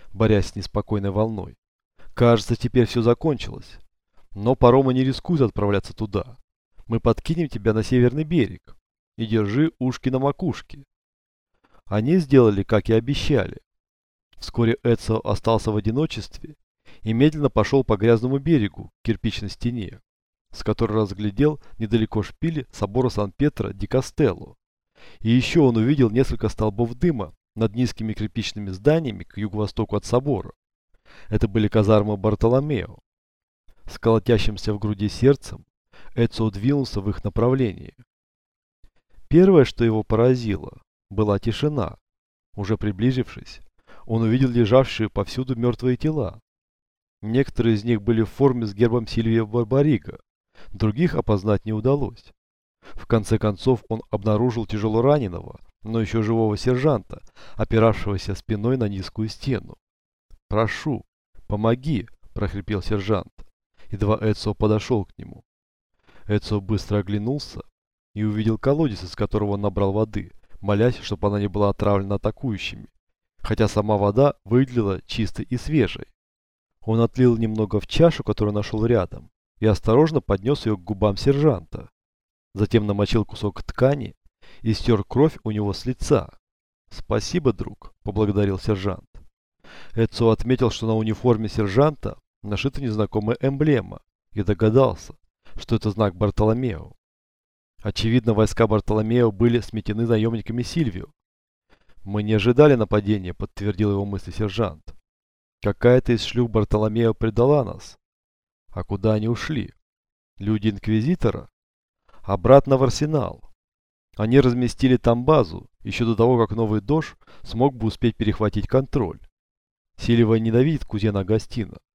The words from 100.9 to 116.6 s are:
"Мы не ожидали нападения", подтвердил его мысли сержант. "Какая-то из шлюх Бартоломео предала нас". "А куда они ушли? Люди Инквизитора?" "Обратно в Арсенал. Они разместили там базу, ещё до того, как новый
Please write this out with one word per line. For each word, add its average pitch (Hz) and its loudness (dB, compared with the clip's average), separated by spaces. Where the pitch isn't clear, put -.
"Мы 104 -4
не 107 0
ожидали 123 6
нападения", 101 0
подтвердил 101 -2
его 98 -2
мысли 95 -8
сержант. 98 -4
"Какая-то 120 4
из 110 -2
шлюх 120 -2
Бартоломео 110 0
предала 120 2
нас". - -14
"А 90 -8
куда 101 0
они 107 -2
ушли? 120 -6
Люди 107 0
Инквизитора?" 110 -2
"Обратно 127 4
в 127 2
Арсенал. 147 -2
Они 113 4
разместили 123 2
там 120 2
базу, 98 0
ещё 110 -4
до 113 0
того, 117 4
как 107 0
новый 107 0